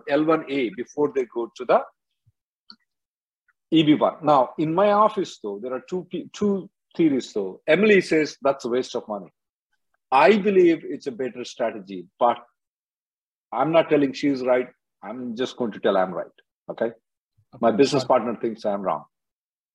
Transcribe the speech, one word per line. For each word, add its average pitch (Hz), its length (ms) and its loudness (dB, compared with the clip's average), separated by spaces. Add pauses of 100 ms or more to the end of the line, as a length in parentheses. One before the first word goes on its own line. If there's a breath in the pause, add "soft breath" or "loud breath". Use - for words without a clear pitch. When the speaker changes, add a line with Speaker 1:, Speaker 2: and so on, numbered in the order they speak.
Speaker 1:
L 147 160 0
one 156 260 2
A 135 200 -2
before 123 440 -4
they 131 200 -2
go 117 220 -6
to 127 80 -12
the 202 180 2 (1900)
E 160 120 4
B 151 120 4
one. - 280 0
Now, 147 360 4
in 160 160 -2
my 202 180 2
office, 208 500 0
though, 101 200 -8
there 127 120 -10
are 123 140 -8
two 180 220 -8
pe-, - 220 -10
two 196 380 -4 (260)
theories, 139 360 2
though. 95 340 -6
Emily 190 360 4
says 156 400 -2
that's 135 240 -2
a - 20 -6
waste 123 260 -4
of 117 140 -8
money. 98 240 -10 (800)
I 160 240 6
believe 180 480 4
it's 151 220 -12
a 135 60 -6
better 120 320 -8
strategy, 101 600 -8 (120)
but 120 200 2 (1120)
I'm 135 220 -2
not 160 160 4
telling 143 240 2
she's 139 300 -2
right. 123 260 0 (340)
I'm 117 340 -10
just 123 200 -6
going 117 160 -6
to 98 80 -16
tell 104 180 0
I'm 92 140 0
right, 82 140 -8 (440)
okay? 113 220 -6 (680)
My 117 80 2
Speaker 2:
Okay, 107 80 2
Speaker 1:
business 135 280 2
Speaker 2:
got - 20 -12
it. - 20 0
Speaker 1:
partner 117 320 0
thinks 113 240 -6
I'm 101 160 -2
wrong. 85 240 -4 (720)